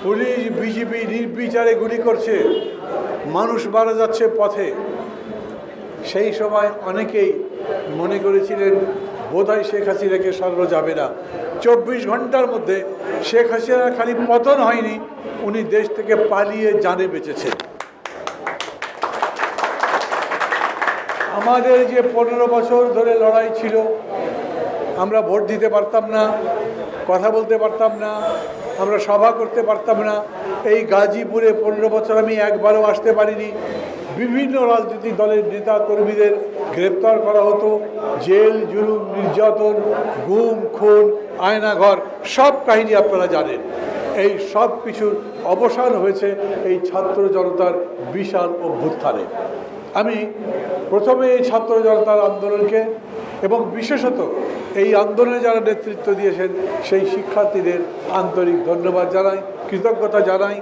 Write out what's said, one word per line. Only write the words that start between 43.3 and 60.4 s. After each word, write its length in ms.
জানেন। 240
এই 80
সব 160
কিছুর 300
অবসান 380
হয়েছে 260
এই 80
ছাত্র 300
জনতার 380
বিশাল 360
অভ্যুত্থানে। 580
আমি 180
প্রথমে 340
এই 140
ছাত্র 240
জনতার 320
আন্দোলনকে 520
এবং 120
বিশেষত 440
এই 80
আন্দোলনে 420
যারা 240
নেতৃত্ব 380
দিয়েছেন 300
সেই 160
শিক্ষার্থীদের 640
আন্তরিক 380
ধন্যবাদ 460
জানাই, 240
কৃতজ্ঞতা 520
জানাই। 320